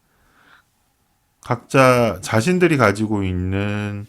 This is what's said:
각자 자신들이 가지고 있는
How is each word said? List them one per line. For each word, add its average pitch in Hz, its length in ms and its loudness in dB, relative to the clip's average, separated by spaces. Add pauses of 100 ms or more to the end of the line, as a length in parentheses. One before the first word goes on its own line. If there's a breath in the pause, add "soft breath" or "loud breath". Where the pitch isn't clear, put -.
(1400 soft breath)
각자 123 800 2
자신들이 165 560 0
가지고 107 460 2
있는 101 840 -4